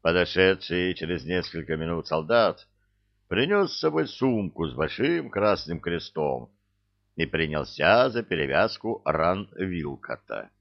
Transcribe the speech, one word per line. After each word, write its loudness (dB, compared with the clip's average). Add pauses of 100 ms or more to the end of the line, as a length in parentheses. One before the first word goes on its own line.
Подошедший 2
через -6
несколько -4
минут -4
солдат 2 (600)
принёс 2
с -10
собой 0
сумку -2
с -8
большим -2
красным 0
крестом -4 (680)
и 0
принялся 2
за -2
перевязку 0
ран 0
Вилкота. -6 (100)